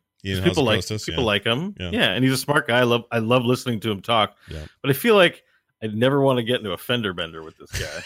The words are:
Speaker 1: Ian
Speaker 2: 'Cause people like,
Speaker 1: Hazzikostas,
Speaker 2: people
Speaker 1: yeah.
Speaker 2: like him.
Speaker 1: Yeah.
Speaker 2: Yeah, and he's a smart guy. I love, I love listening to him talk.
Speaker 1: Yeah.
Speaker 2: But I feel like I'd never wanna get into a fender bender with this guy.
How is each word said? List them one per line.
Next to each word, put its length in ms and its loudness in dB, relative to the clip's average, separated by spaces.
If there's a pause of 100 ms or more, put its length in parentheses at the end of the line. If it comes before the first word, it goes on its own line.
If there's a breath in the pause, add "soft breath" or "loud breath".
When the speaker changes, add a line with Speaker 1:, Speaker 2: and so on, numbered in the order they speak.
(240)
Speaker 1:
Ian 160 -2
Speaker 2:
'Cause 80 0
people 160 2
like, 160 2
Speaker 1:
Hazzikostas, 260 -8
Speaker 2:
people 160 -4
Speaker 1:
yeah. 40 0
Speaker 2:
like 180 0
him. 340 -2
Speaker 1:
Yeah. 140 -8
Speaker 2:
Yeah, 200 0
and 120 0
he's 80 4
a 60 0
smart 300 -2
guy. 120 2
I 20 4
love, 300 2
I 80 -2
love 240 2
listening 360 -2
to 100 -2
him 120 -6
talk. 340 0 (140 loud breath)
Speaker 1:
Yeah. 140 -10 (180 loud breath)
Speaker 2:
But 80 2
I 40 2
feel 200 2
like 300 4 (380)
I'd 120 -6
never 260 2
wanna 220 4
get 160 0
into 140 -6
a 60 -2
fender 360 -2
bender 280 -8
with 160 -18
this 140 -20
guy. 320 -8